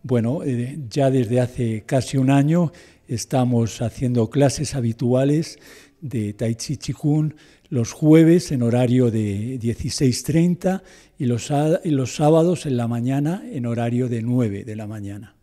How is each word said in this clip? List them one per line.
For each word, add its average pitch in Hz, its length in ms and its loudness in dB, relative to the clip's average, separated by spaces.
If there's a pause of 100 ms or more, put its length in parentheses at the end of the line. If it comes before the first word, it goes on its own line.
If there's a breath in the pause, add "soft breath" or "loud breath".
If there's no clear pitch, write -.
Bueno, 123 360 0
eh, 127 340 -4 (100)
ya 135 220 0
desde 127 320 2
hace 117 420 -4
casi 135 340 -2
un 131 120 2
año 151 420 2 (360 loud breath)
estamos 123 720 -2
haciendo 120 480 -2
clases 139 460 0
habituales 131 800 0 (420 loud breath)
de 110 340 -6
Tai 117 200 -2
Chi 131 240 -6
Chi - 160 -8
Kung 151 400 0 (360 soft breath)
los 117 220 -2
jueves 160 600 6
en 127 100 -2
horario 120 480 4
de 110 480 -2
dieciséis 120 640 -2
treinta 175 600 0 (340 loud breath)
y 139 80 -6
los 120 220 -2
sá-, 151 360 0
y 180 60 -2
los 135 240 -2
sábados 160 540 2
en 127 100 0
la 117 100 -2
mañana 139 640 -2
en 127 140 -6
horario 120 420 -2
de 117 140 -2
nueve 113 420 -2
de 107 120 -12
la 107 100 -10
mañana. 104 580 -12